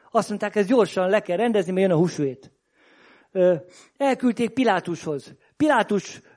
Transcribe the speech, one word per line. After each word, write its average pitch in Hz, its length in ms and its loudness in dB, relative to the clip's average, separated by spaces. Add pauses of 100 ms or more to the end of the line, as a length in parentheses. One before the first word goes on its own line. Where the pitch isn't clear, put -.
(100)
Azt 220 180 -2
mondták, 208 280 -6
„Ezt 202 120 0
gyorsan 190 400 2
le 202 120 2
kell 175 160 -4
rendezni, 208 360 0
mert 185 140 2
jön 175 100 2
a 156 40 2
húsvét.” 147 520 -4 (800)
Ö, 180 220 4 (420)
elküldték 254 540 0
Pilátushoz. 175 840 -2 (220)
Pilátus, - 640 0 (160)